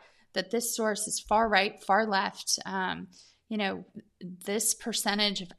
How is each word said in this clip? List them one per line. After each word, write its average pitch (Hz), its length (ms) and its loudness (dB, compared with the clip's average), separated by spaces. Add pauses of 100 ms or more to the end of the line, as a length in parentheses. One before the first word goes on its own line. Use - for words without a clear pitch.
(340)
that - 180 -4
this 233 240 0
source 214 320 0
is - 120 -4
far 220 300 4
right, 208 340 2
far 208 220 4
left, 196 640 0
um, 185 400 -4 (420)
you 220 80 -4
know, 190 260 -2 (640)
this 214 280 0
percentage 208 680 0
of 175 180 -12